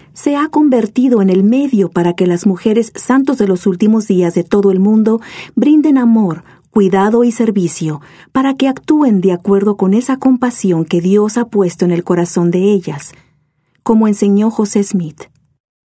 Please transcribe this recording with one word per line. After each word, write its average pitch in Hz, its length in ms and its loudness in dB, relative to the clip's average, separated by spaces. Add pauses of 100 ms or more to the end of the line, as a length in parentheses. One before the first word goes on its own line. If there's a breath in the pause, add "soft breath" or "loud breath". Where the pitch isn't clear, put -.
(120 soft breath)
se - 240 -4
ha 294 140 -2
convertido 254 720 2
en 190 80 2
el 185 140 2
medio 233 460 0
para 175 240 0
que 180 140 -2
las 175 180 -2
mujeres 220 500 -2
santos 269 420 0
de 202 100 0
los 180 200 -2
últimos 214 400 0
días 180 260 0
de 175 100 -2
todo 196 280 0
el 185 80 0
mundo 220 420 2 (340 loud breath)
brinden 294 420 2
amor, 226 460 0 (280 soft breath)
cuidado 202 520 2
y 240 80 2
servicio, 180 720 -2 (300 loud breath)
para 269 240 0
que 269 120 0
actúen 269 540 0
de 190 100 2
acuerdo 196 460 0
con 190 160 0
esa 254 240 -2
compasión 240 640 0
que 175 160 -2
Dios 208 380 0
ha 240 80 -2
puesto 196 400 -2
en 175 60 2
el 170 120 -2
corazón 175 480 -2
de 180 120 0 (100)
ellas, 160 400 -6 (680 soft breath)
como 220 240 2
enseñó 208 420 0
José 214 340 -2
Smith. 170 460 -8 (680)